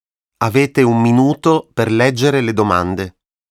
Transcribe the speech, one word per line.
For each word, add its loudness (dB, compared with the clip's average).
avete 0
un 2
minuto 0
per -2
leggere 0
le -2
domande. -2